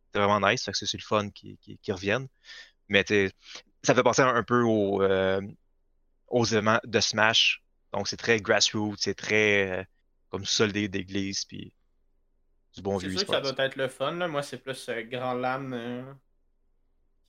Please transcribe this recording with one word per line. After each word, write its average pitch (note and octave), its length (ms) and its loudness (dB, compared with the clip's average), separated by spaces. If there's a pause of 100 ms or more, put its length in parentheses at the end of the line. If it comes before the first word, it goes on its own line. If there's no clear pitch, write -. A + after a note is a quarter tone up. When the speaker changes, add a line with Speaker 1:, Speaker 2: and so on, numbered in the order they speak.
Speaker 1:
c'était G2+ 180 0
vraiment G2+ 240 4
nice. A#2+ 160 0
Fait G2+ 60 -6
que - 60 -4
c'est, G#2+ 100 -6
c'est - 100 -6
le - 60 -12
fun G#2 260 0
qu'ils, G2+ 280 -18
qu'ils, G2+ 200 -20
qu'ils - 160 -6
reviennent. G2+ 340 -2 (640)
Mais G2 140 6
t'sais, G2 280 2 (520)
ça C#3 100 4
fait A#2+ 100 6
penser B2 200 4
un, B2+ 100 4
un A#2 100 2
peu A#2+ 200 2
au, G2+ 400 2
euh, F#2+ 360 2 (880)
aux A#2+ 180 2
événements A2 380 4
de A2 160 0
Smash. - 640 2 (300)
Donc, G2+ 140 -4
c'est - 100 -8
très A2+ 240 2
grassroots, G#2+ 560 0
c'est G2+ 160 -4
très, G#2 560 2 (120)
euh, - 20 -8 (460)
comme G2 160 -8
sol A2 260 0
d'é-, G#2 160 -2
d'église, G2 580 -6
puis G2 300 -16 (1000)
du F#2 80 -16
bon G2 160 0
Speaker 2:
C'est F#2+ 100 -4
Speaker 1:
vieux F#2+ 120 -4
Speaker 2:
sûr G3+ 80 -2
que - 60 0
ça C#3 60 2
Speaker 1:
e-sport. C3+ 140 -4
Speaker 2:
doit C3+ 120 -2
être C3 100 -6
le C3+ 120 -2
fun, C#3 260 -6
là. F3 140 -4
Moi, D3 140 -4
c'est C3+ 160 -10
plus, B2+ 320 -12
euh, A2+ 140 -6
Grand B2 320 -6
Lam, C3 380 -4
euh, B2 280 -8 (1300)